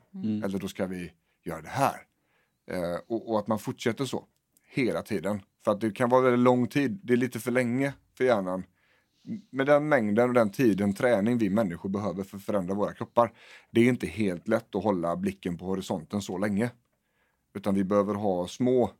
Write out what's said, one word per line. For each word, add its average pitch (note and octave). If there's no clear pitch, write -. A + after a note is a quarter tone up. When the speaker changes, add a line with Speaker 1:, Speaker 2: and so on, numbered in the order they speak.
Speaker 1:
Mm. G#2
Speaker 2:
Eller G2
då F#2+
ska F#2+
vi F2+
göra E2
det D#2
här. A#2+
Eh, F2
och, A2+
och A2
att G#2
man A2
fortsätter A#2
så -
hela G2
tiden. G2
För A2
att G2
det A2
kan B2
vara B2+
väldigt B2
lång B2
tid. B2+
Det A#2
är B2
lite B2
för B2
länge B2+
för B2+
hjärnan. F#2+
Med C3+
den D3
mängden A#2
och B2
den A2+
tiden G2+
träning A#2+
vi G#2+
människor F#2+
behöver G2
för G2+
att G2
förändra G2
våra F#2
kroppar. A#2
Det A2+
är A#2+
inte B2
helt F2
lätt A2
att G2
hålla F2
blicken F#2
på F2+
horisonten F#2+
så F#2+
länge. G#2
Utan G2+
vi G2
behöver G2+
ha F#2+
små B2